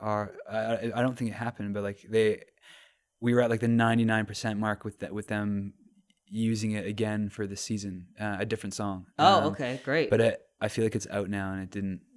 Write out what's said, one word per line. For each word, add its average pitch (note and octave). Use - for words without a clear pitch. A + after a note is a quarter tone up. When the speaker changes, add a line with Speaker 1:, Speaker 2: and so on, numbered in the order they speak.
Speaker 1:
our, G#2
I, G#2+
I, A2+
I A#2+
don't B2+
think A#2
it G#2+
happened, A2
but, G2+
like, G2+
they, A2
we A#2+
were B2
at, A#2
like, A2+
the A#2+
ninety-nine A2+
percent G#2+
mark G#2+
with -
that, F#2+
with G#2
them G2+
using A2
it G#2
again G#2+
for G#2
the G2
season, G2
uh, G#2
a G#2+
different G#2+
song. G2
Speaker 2:
Oh, F3+
Speaker 1:
Um, C#3+
Speaker 2:
okay, C3
great. D3
Speaker 1:
but A2+
it, A2+
I G#2+
feel A2+
like A2
it's A2
out G2+
now, G2
and F#2+
it F#2
didn't, G2